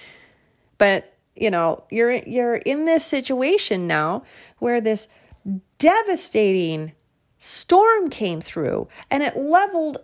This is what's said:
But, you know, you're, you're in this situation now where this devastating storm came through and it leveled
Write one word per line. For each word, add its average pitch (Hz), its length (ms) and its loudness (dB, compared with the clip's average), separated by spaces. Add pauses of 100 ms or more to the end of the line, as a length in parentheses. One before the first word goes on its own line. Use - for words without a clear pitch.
(760)
But, 202 380 2 (180)
you 220 160 -2
know, 170 400 0
you're, 233 220 2
you're 240 440 -2
in 285 280 -2
this 330 220 2
situation 262 800 -2
now 160 360 -2 (340)
where 240 240 0
this 214 260 -2 (720)
devastating 202 1120 0 (480)
storm 403 680 2
came 175 320 -4
through - 440 -4 (240)
and 277 140 -4
it - 140 -4
leveled 320 680 0